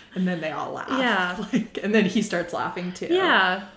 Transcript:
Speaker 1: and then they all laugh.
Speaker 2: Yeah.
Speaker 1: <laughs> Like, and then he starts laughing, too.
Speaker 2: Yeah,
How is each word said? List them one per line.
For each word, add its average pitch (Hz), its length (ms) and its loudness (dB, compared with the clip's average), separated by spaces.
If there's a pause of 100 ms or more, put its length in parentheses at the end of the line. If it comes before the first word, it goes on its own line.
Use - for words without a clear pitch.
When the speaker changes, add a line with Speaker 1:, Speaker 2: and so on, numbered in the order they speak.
(160)
Speaker 1:
and 185 120 2
then 175 140 -2
they 156 80 -4
all 143 220 -6
laugh. - 180 -8
Speaker 2:
Yeah. 202 480 0
Speaker 1:
<laughs> 214 160 -6
Like, 240 300 -2
and 208 100 0
then 214 120 6
he 214 180 2
starts 175 280 -2
laughing, 180 420 -4
too. - 180 -8
Speaker 2:
Yeah, 202 540 4 (120)